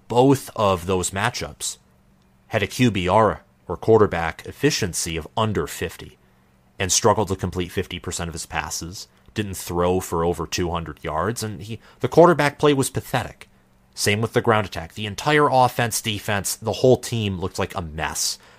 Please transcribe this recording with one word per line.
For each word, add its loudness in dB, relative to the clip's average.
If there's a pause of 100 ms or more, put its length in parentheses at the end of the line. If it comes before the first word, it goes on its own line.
both 4
of 2
those 0
matchups -6 (720)
had -2
a -2
Q 2
B -2
R 2 (240)
or -6
quarterback 4
efficiency -2
of -6 (100)
under 0
fifty -10 (640)
and -2
struggled 4
to -2
complete -4
fifty -6
percent -6
of -10
his -10
passes, -8 (280)
didn't -4
throw 0
for -2
over -2
two -4
hundred -8
yards, -4
and -10
he, -12 (200)
the -4
quarterback 6
play 4
was 0
pathetic. -6 (480)
Same 0
with -2
the 2
ground 2
attack. -12
The -10
entire 2
offense, 2
defense, -4
the -6
whole 4
team -4
looked -6
like -4
a -4
mess -6 (200)